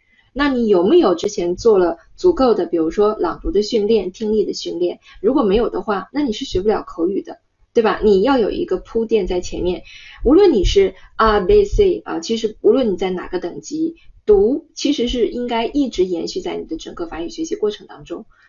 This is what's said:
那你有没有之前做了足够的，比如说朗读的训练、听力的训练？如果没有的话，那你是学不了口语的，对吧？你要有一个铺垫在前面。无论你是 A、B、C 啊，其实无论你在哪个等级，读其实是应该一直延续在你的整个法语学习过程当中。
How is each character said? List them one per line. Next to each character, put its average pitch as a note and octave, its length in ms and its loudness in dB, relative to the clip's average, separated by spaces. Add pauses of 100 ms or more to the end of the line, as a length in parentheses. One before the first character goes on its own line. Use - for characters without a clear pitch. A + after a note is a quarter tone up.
(320)
那 C#4+ 160 -2
你 A#3+ 200 0
有 F3+ 180 4
没 D#4+ 120 6
有 G#3 180 4
之 G3+ 120 -4
前 F3+ 280 -4
做 G#3+ 220 4
了 F3 200 0 (180)
足 F3+ 180 2
够 A#3+ 200 2
的， F#3+ 120 0
比 - 100 -2
如 D#3+ 140 0
说 G#3 280 2
朗 D#3+ 220 -4
读 E3 100 -6
的 G3 120 2
训 G#3 260 0
练、 G3 240 0
听 G#3+ 200 -4
力 G#3+ 120 2
的 - 80 -4
训 E3+ 260 -8
练？ F3+ 220 -4 (200)
如 G#3+ 120 2
果 C#4 100 2
没 G3 140 2
有 A3+ 140 0
的 - 100 -6
话， G3 320 -6
那 C#4+ 100 -2
你 C4 100 -2
是 C4 120 -12
学 F4+ 160 -4
不 G4+ 80 -2
了 - 160 0
口 E4+ 240 -4
语 F#4+ 120 -4
的， - 180 -12 (360)
对 A#3 80 4
吧？ G#3 220 -2
你 G3 180 6
要 C4+ 160 2
有 G#3 140 0
一 - 120 -6
个 F#3 120 -4
铺 A3+ 280 -6
垫 A3 220 0
在 F3+ 140 -4
前 D#3+ 240 -8
面。 F3+ 180 -4 (420)
无 C4 100 4
论 F#4+ 180 6
你 G#3 100 2
是 F#3+ 320 2 (220)
A、 A3 240 2
B、 G3 240 4
C G3 400 2
啊， D#3+ 160 -8
其 A3+ 160 -4
实 A3 240 -4
无 - 100 4
论 A#3+ 220 2
你 F3+ 40 -4
在 F#3+ 140 -2
哪 F3+ 160 -6
个 F3+ 140 -6
等 E3 200 -10
级， D#3+ 360 -6 (280)
读 G#3+ 480 2
其 - 200 -2
实 A#3+ 160 -2
是 A#3+ 180 -2
应 A#3+ 220 -6
该 A#3 180 -2
一 C#4 220 -2
直 F#3 160 -2
延 F3 240 -4
续 F#3 120 -8
在 F3 160 -8
你 E3+ 80 -10
的 E3 120 -10
整 - 180 -14
个 F3 120 -10
法 D#3+ 160 -10
语 E3+ 60 -10
学 D#3+ 140 -12
习 E3 140 -6
过 G#3 160 -2
程 - 160 -18
当 D3 160 -20
中。 F3 200 -14 (240)